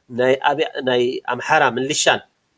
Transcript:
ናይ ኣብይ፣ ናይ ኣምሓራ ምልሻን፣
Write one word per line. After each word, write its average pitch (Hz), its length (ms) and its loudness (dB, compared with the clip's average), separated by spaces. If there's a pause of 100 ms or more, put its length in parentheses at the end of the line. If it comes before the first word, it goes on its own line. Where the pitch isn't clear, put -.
(100)
ናይ 127 320 2
ኣብይ፣ 139 240 0 (160)
ናይ 123 200 2 (260)
ኣምሓራ 143 340 0 (100)
ምልሻን፣ 131 480 0 (380)